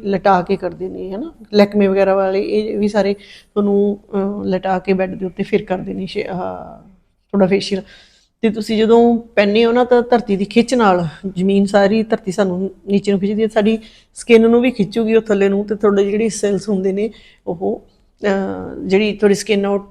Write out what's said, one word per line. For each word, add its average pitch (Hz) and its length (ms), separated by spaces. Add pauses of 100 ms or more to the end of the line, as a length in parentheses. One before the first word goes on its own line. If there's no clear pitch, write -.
ਲਿਟਾ 196 380
ਕੇ 185 140
ਕਰਦੇ 175 320
ਨੇ, 185 240
ਹੈ 190 40
ਨਾ, 311 160 (200)
ਲੈਕਮੇ 202 340
ਵਗੈਰਾ 190 280
ਵਾਲੇ, 190 280
ਇਹ 214 360
ਵੀ 208 100
ਸਾਰੇ 202 260
ਤੁਹਾਨੂੰ, 202 840 (160)
ਅਹ, 202 300
ਲਿਟਾ 190 340
ਕੇ 185 140
ਬੈੱਡ 185 220
ਦੇ 190 120
ਉੱਤੇ 180 160
ਫਿਰ 202 220
ਕਰਦੇ 190 300
ਨੇ 190 120
ਸ਼ੇ-, - 220
ਆਹ, - 600 (440)
ਤੁਹਾਡਾ 196 140
ਫੇਸ਼ੀਅਲ। 190 360 (600)
ਤੇ 226 80
ਤੁਸੀਂ 214 280
ਜਦੋਂ 233 440 (120)
ਪੈਂਦੇ 208 300
ਹੋ 226 80
ਨਾ, 247 120
ਤਾਂ 240 180
ਧਰਤੀ 226 340
ਦੀ 190 80
ਖਿੱਚ 233 300
ਨਾਲ, 190 320 (200)
ਜ਼ਮੀਨ 196 400
ਸਾਰੀ 202 360
ਧਰਤੀ 214 300
ਸਾਨੂੰ 185 380 (160)
ਨੀਚੇ 202 260
ਨੂੰ 196 80
ਖਿੱਚਦੀ 208 220
ਹੈ, 220 60
ਸਾਡੀ 220 300 (360)
ਸਕਿਨ 226 360
ਨੂੰ 233 100
ਵੀ 247 100
ਖਿੱਚੂਗੀ 220 440
ਉਹ 226 80
ਥੱਲੇ 202 260
ਨੂੰ, 196 180
ਤੇ 214 80
ਤੁਹਾਡੇ 202 360
ਜਿਹੜੇ 214 180
ਸੈੱਲਜ਼ 202 400
ਹੁੰਦੇ 190 240
ਨੇ 202 180 (360)
ਉਹ, 196 360 (400)
ਅਹ, 196 520 (120)
ਜਿਹੜੀ 202 260
ਤੁਹਾਡੀ 208 220
ਸਕਿਨ 202 320
ਆ - 20
ਉਹ 202 100 (120)